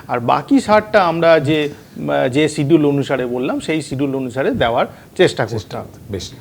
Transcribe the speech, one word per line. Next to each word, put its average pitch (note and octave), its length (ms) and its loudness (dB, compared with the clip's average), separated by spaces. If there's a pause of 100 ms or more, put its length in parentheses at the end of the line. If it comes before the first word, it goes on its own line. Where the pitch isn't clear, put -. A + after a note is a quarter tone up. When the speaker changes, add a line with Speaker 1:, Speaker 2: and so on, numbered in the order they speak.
Speaker 1:
আর B2 120 -2
বাকি C3+ 400 2
সারটা G#3 440 2
আমরা E3 360 4
যে, D3 300 0
আহ, C#3+ 580 -4
যে C#3+ 220 2
শিডিউল D3+ 360 2
অনুসারে C#3 400 0
বললাম, B2+ 340 -4
সেই D#3 220 -4
শিডিউল C#3 340 -4
অনুসারে C3+ 360 -4
দেওয়ার B2 340 0 (320)
চেষ্টা C#3 280 2
করতে A2+ 320 -8
হবে। - 340 -14
Speaker 2:
বেশ। F#2 300 -8